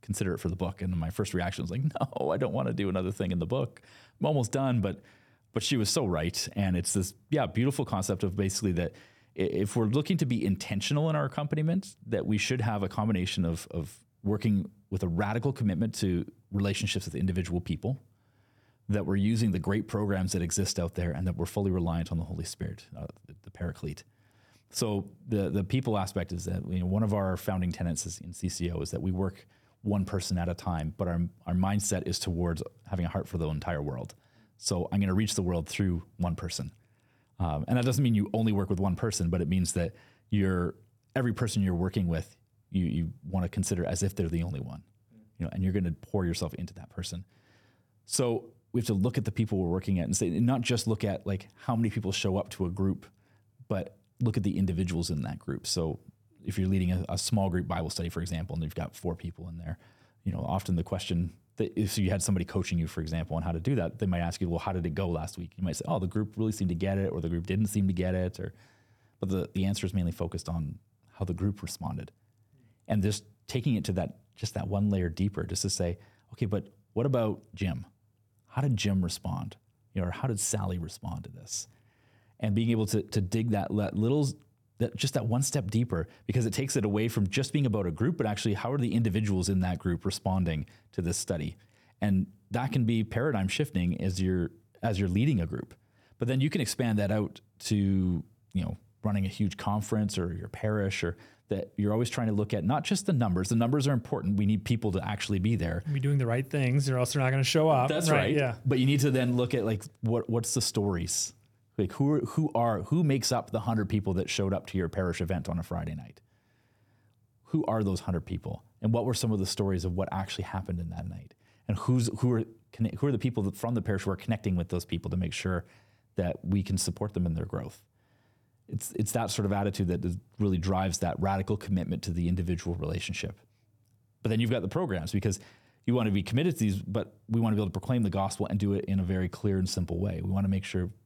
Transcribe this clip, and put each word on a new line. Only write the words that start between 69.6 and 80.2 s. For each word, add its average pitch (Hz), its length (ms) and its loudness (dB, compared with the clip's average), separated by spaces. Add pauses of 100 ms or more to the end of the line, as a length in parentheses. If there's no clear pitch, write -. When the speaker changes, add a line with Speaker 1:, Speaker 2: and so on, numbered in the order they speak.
Speaker 1:
answer 98 220 2
is 92 80 -2
mainly 87 180 2
focused 87 360 -4
on 82 320 -2 (320)
how - 120 -4
the 90 100 0
group 98 280 0
responded. 76 480 -6 (800)
And 107 140 2
just 104 220 0 (220)
taking 123 300 0
it 98 80 0
to - 80 -2
that, 87 260 -2 (160)
just - 200 -6
that - 120 -4
one 101 240 2
layer 92 180 2
deeper, 92 360 -2
just 85 180 -4
to 98 80 0
say, 87 280 -2 (340)
"Okay, - 140 -2
but 98 220 -2 (240)
what 117 140 0
about 117 340 2 (140)
Jim? 85 320 -4 (600)
How - 140 -4
did 139 140 2
Jim 98 260 2
respond? 90 540 -4 (380)
You 98 80 0
know, 87 60 -2
or - 20 -4
how - 160 -4